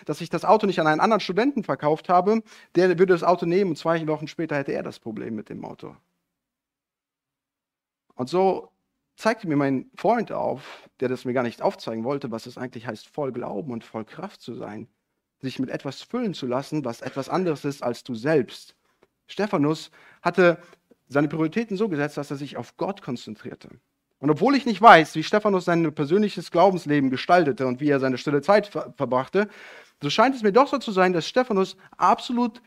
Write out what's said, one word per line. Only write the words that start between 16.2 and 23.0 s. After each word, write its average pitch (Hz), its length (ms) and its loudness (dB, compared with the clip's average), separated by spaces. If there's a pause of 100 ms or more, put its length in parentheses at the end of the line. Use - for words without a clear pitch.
zu - 120 -8
lassen, 135 380 -4
was 117 160 -8
etwas 131 280 -8
anderes 160 360 -2
ist 143 180 -6
als - 220 -6
du 127 100 -8
selbst. 127 600 -2 (500)
Stephanus 160 640 -2 (320)
hatte 175 360 4 (500)
seine 143 180 2
Prioritäten 160 500 -2
so 180 120 -2
gesetzt, 147 280 -4
dass 143 140 -8
er 147 60 -8
sich 139 200 -10
auf 120 200 -12
Gott 190 260 -6